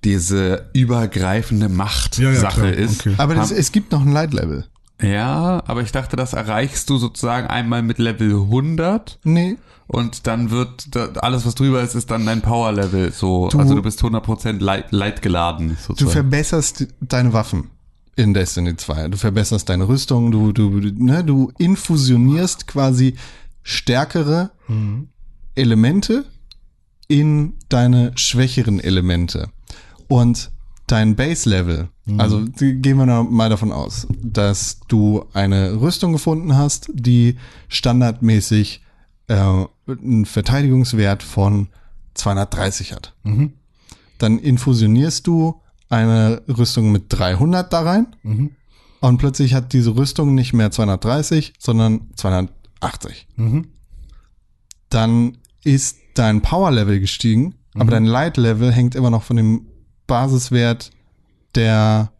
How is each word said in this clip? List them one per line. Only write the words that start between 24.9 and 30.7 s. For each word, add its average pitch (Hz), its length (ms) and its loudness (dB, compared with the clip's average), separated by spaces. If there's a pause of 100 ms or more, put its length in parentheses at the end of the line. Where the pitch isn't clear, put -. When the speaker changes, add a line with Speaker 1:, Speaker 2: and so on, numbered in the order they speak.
Speaker 3:
Elemente 135 680 2 (840)
in 151 460 2 (140)
deine 123 480 2
schwächeren 120 640 0
Elemente. 87 680 -2 (600)
Und 120 420 2 (360)